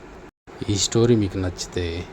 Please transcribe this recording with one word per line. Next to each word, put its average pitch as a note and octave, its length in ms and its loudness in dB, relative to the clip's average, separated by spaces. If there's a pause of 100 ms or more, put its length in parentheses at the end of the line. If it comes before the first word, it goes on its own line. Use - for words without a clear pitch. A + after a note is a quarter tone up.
(680)
ఈ G#2 60 2
స్టోరీ A#2 400 4
మీకు G2+ 220 0
నచ్చితే F2 760 -4